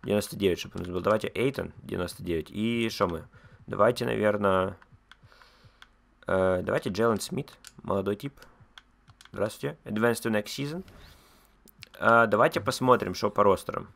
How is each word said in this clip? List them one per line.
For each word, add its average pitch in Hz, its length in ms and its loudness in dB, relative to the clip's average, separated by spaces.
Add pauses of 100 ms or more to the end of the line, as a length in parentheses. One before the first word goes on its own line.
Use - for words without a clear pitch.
Девяносто - 320 -2
девять, 95 240 2
чтобы - 180 -10
он 90 140 -8
был. 90 80 -2
Давайте 104 340 0
Эйтон, 107 380 -2 (100)
девяносто 90 400 -6
девять. 82 280 -4
И 113 400 -2
что 101 180 0
мы? 82 160 -6 (420)
Давайте, 113 380 2
наверное... 104 720 2 (1500)
э, 92 360 2
давайте 104 280 -2
Джейлен 107 300 0
Смит, - 320 -8 (300)
молодой 98 340 -2
тип. - 180 -12 (960)
Здравствуйте. 110 520 -6
Advance 110 380 0
to 120 80 -2
next 107 160 0
season. 151 380 -8 (1120)
Э, 117 300 6
давайте 120 320 2
посмотрим, 107 540 2
что 104 160 -2
по 101 120 2
ростерам. 95 540 2